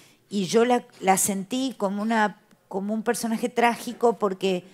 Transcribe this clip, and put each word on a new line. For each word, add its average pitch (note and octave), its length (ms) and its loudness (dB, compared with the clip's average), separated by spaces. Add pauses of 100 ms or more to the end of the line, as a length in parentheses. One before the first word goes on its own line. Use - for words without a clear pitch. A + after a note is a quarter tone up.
(300)
Y G3 160 -2
yo G#3+ 200 4
la, B3 180 2 (180)
la F#3 160 4
sentí G#3+ 600 -4
como G3+ 240 -4
una, G#3+ 400 0 (280)
como G3 260 -4
un A3 80 -4
personaje A3+ 460 -2
trágico A#3 680 0
porque, F#3+ 460 -2 (100)